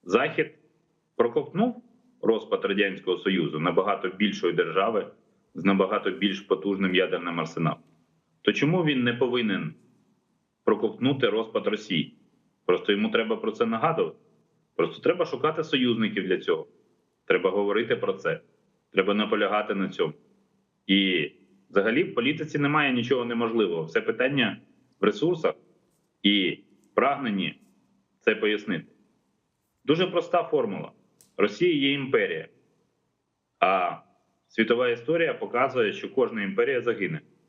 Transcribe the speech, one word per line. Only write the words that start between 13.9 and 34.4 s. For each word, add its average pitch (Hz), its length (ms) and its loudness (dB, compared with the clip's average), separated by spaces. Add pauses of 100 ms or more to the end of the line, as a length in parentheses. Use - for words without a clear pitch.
Просто - 260 -2
треба 175 240 0
шукати 156 380 -2
союзників 110 640 0
для 90 100 0
цього. 80 300 -2 (580)
Треба 92 240 2
говорити 101 460 0
про 98 180 -4
це. 82 260 -4 (520)
Треба 98 220 2
наполягати 104 640 0
на 95 140 -2
цьому. 80 240 -2 (760)
І 95 440 2 (380)
взагалі 113 340 2
в - 120 -6
політиці 143 440 -2
немає 143 340 2
нічого 123 320 0
неможливого. 113 580 0
Все 78 180 -2
питання 117 560 0 (420)
в - 40 0
ресурсах. 156 500 0 (680)
І 101 360 2 (360)
прагненні 117 640 -2 (600)
це 107 160 2
пояснити. 104 500 -2 (1000)
Дуже 160 220 2
проста 175 360 0
формула. 107 480 -2 (460)
Росія 160 360 2
є 139 180 2
імперія, 110 560 0 (1120)
а 92 380 2 (500)